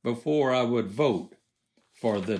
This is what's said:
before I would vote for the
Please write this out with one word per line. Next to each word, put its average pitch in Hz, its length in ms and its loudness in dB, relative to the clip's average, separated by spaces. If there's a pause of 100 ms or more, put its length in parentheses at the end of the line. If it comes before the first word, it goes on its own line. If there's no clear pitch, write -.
before 131 520 0
I 127 80 2
would 117 280 0
vote 113 460 -2 (580)
for 107 260 -2
the 95 200 -4